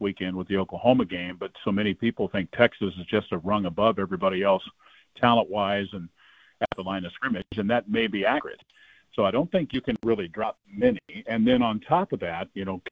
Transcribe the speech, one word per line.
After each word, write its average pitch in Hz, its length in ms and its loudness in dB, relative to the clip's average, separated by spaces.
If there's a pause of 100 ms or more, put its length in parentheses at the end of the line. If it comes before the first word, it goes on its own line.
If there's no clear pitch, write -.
weekend 95 340 -2
with 92 120 -6
the 98 100 0
Oklahoma 110 480 2
game, 90 340 -8
but 95 120 -8 (120)
so 110 80 0
many 101 220 0
people 113 340 -2
think 92 240 -4
Texas 113 480 2
is 87 60 -12
just - 260 0
a 92 60 -2
rung 98 300 -2
above 110 320 2
everybody 190 420 -2
else 190 220 2 (520)
talent-wise 101 800 2
and 87 160 -10 (500)
at - 160 -2
the 98 60 -6
line 92 240 -4
of 87 80 -12
scrimmage, 117 320 -4 (100)
and 101 140 -2
that 120 180 0
may 113 200 0
be 98 180 -2
accurate. - 340 -2 (540)
So 107 120 2
I 95 60 2
don't 143 200 0
think 175 220 0
you 131 80 -2
can 120 220 -2
really 107 240 0
drop 107 300 -6 (100)
many. 101 320 2 (260)
And 113 220 2
then 123 160 6
on 110 160 0
top 180 320 0
of 120 80 -2
that, 85 340 -6
you 98 120 -8
know, 95 160 -6 (100)